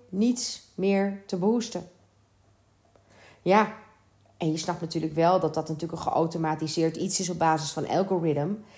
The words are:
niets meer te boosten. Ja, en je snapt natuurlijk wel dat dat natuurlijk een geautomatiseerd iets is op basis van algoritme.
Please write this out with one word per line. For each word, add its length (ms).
niets 640
meer 520
te 100
boosten. 540
Ja, 320
en 140
je 60
snapt 240
natuurlijk 340
wel 260
dat 140
dat 140
natuurlijk 240
een 200
geautomatiseerd 840
iets 240
is 100
op 80
basis 340
van 160
algoritme. 680